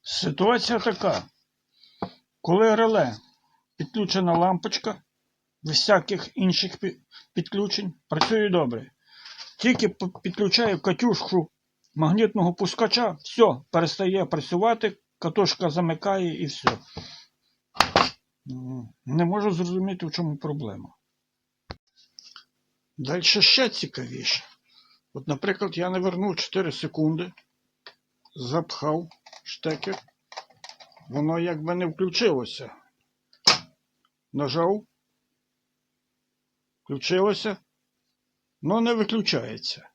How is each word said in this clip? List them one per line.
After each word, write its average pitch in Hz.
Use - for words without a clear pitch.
Ситуація 208
така. 185
Коли 214
реле, 214
підключена 180
лампочка, 185
без 156
всяких 196
інших 185
пі-, 185
підключень, 196
працює 208
добре. 131
Тільки 233
п-, 185
підключаю 202
катушку 185
магнітного 175
пускача, 214
все, 175
перестає 180
працювати, 208
катушка 175
замикає 170
і 160
все. 117
М, 127
не 151
можу 202
зрозуміти, 180
в 151
чому 156
проблема. 120
Дальше 170
ще -
цікавіше. -
От, 135
наприклад, 180
я 180
не 185
вернув 185
чотири 175
секунди, 160
запхав 147
штекер, -
воно 151
якби 170
не 180
включилося. 160
Нажав, 165
включилося, 190
но 190
не 233
виключається. 170